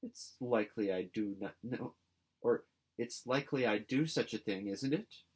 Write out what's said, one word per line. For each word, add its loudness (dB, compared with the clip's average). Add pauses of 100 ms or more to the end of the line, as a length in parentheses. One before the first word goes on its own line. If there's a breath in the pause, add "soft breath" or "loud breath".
It's -12
likely 2
I 0
do -2
not -6
know, -6 (460)
or 4 (340)
it's -4
likely 2
I 4
do 2
such 0
a -2
thing, -2
isn't -2
it? -2 (280)